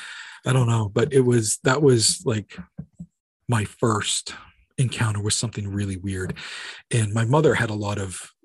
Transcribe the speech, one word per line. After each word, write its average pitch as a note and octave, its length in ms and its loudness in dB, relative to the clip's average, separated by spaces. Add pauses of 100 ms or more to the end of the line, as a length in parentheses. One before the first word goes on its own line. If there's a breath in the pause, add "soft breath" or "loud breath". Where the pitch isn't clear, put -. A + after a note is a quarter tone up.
(460 loud breath)
I C3 60 2
don't B2+ 160 4
know, A2+ 200 2
but A2 240 2
it C3+ 100 8
was, A#2+ 420 2
that C#3 180 2
was, B2 440 4
like, G#2+ 320 -4 (880)
my A2 160 0
first - 680 -2 (440 loud breath)
encounter G#2+ 440 0
with G#2 120 -2
something G2+ 340 -4
really G2 300 -4
weird. F#2+ 380 -6 (540 loud breath)
And G#2+ 240 0
my A2+ 120 2
mother C#3+ 280 4
had G#2+ 160 0
a G#2+ 40 -4
lot G#2 240 -4
of F#2+ 320 -10 (140)